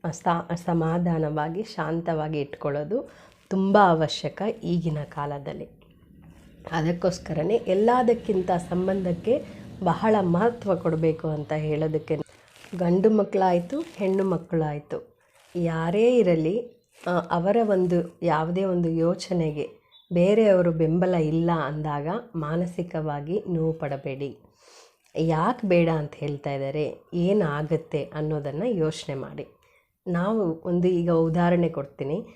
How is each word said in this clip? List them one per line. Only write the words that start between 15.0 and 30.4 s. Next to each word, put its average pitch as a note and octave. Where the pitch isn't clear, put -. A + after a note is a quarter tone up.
ಯಾರೇ F3
ಇರಲಿ, F3+
ಆ, F3
ಅವರ F3
ಒಂದು F#3
ಯಾವುದೇ E3+
ಒಂದು F3
ಯೋಚನೆಗೆ D#3+
ಬೇರೆಯವರು F#3
ಬೆಂಬಲ E3
ಇಲ್ಲ E3
ಅಂದಾಗ D3+
ಮಾನಸಿಕವಾಗಿ D#3+
ನೋವು D#3+
ಪಡಬೇಡಿ. C#3
ಯಾಕೆ E3
ಬೇಡ F3
ಅಂತ D#3
ಹೇಳ್ತಾ C#3+
ಇದ್ದಾರೆ, C#3
ಏನಾಗತ್ತೆ D#3+
ಅನ್ನೋದನ್ನ D3+
ಯೋಚನೆ D#3
ಮಾಡಿ. C#3+
ನಾವು F3+